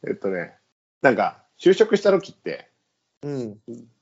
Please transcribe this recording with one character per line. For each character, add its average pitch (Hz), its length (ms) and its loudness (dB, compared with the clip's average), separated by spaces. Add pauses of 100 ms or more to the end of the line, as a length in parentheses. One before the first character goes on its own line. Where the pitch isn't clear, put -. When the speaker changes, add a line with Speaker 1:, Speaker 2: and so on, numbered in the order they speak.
Speaker 1:
え - 40 -4
っ - 40 -10
と - 120 -6
ね、 87 280 -6 (460)
な 139 100 4
ん 208 40 -2
か、 190 260 -2 (160)
就 175 140 4
職 214 240 4
し 196 60 -6
た 208 80 4
時 190 220 0
っ - 20 -20
て、 - 360 -12 (520)
Speaker 2:
う 143 60 -10
ん。 120 300 -8 (440)